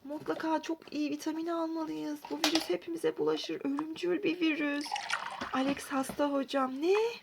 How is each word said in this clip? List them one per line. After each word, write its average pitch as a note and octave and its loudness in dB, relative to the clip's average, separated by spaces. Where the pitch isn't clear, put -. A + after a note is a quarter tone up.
mutlaka D#4 -2
çok - -6
iyi D4 0
vitamin D#4+ -2
almalıyız. D#4+ -2
Bu D4 -4
virüs D#4+ 2
hepimize D#3+ 0
bulaşır. D3+ 0
Ölümcül D#4+ 0
bir F4 2
virüs. D4 2
Alex C4+ 2
hasta C#4+ 0
hocam. C4+ 0
Ne? F4+ 6